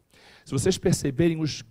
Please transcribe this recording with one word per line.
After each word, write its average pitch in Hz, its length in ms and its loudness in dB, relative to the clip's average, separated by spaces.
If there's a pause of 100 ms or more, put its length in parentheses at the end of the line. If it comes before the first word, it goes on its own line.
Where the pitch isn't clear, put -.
(460)
Se - 60 -12
vocês 185 260 0
perceberem, 165 640 0
os - 320 -4